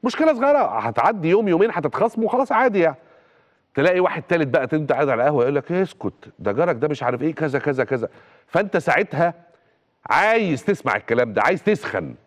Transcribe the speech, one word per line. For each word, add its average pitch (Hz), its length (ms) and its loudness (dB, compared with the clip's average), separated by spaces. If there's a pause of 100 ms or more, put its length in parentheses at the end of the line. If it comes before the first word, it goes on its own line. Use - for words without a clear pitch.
مشكلة 311 320 2
صغيرة 277 240 2
هتعدي 131 680 0
يوم 202 200 4
يومين 185 240 4
هتتخاصموا 196 540 -2
وخلاص 254 260 0
عادي 220 280 2
يعني. 160 160 2 (800)
تلاقي 180 260 2
واحد 170 220 -2
تالت 160 260 0
بقى، 131 240 0
انت 156 200 -2
قاعد 139 160 0
على 117 140 2
القهوة 143 200 2
يقول 135 120 0
لك: 143 180 -4
"اسكت، 175 680 -6
ده 104 140 -4
جارك 151 240 0
ده 135 120 -2
مش 143 140 -6
عارف 123 200 -2
ايه 156 120 -2
كذا 143 240 -2
كذا 131 260 -2
كذا". 117 240 -4 (380)
فانت 196 300 -2
ساعتها 165 580 0 (720)
عايز 190 580 0
تسمع 131 320 -2
الكلام 117 360 0
ده، 101 100 0
عايز 165 200 0
تسخن 92 520 -4 (120)